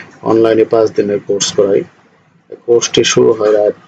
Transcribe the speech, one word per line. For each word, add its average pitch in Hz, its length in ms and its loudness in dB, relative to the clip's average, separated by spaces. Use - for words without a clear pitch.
অনলাইনে 110 440 2
পাঁচ 110 260 0
দিনের 101 360 -4
কোর্স 101 240 -4
করাই। 101 320 0
কোর্সটি - 380 0
শুরু 123 300 2
হয় 107 180 0
রাত 104 220 0